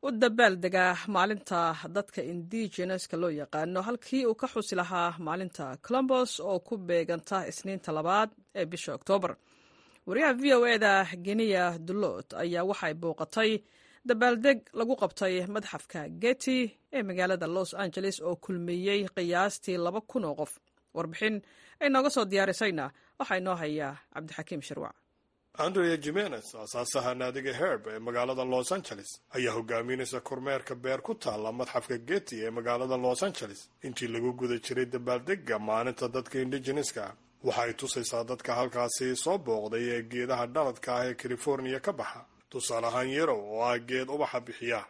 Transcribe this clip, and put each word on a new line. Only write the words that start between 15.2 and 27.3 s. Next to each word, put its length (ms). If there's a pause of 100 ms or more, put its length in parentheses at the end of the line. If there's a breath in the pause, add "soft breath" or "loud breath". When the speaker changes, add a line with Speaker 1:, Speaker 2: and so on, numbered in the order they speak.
Speaker 1:
Madxafka 540 (200)
Getty 380 (340)
ee 100
magaalada 440
Los 280
Angeles 460
oo 160
kulmiyey 640 (160)
qiyaastii 600
laba 240
kun 240
oo 100
qof. 180 (420)
Warbixin 420 (440 loud breath)
ay 100
nooga 200
soo 140
diyaarisayna 600 (340 soft breath)
waxaa 180
inoo 200
haya 320 (260)
Cabdixakiim 480
Shirwac. 320 (600)
Speaker 2:
Andrea 420
Jimenez, 580
aasaasaha 600
naadiga 380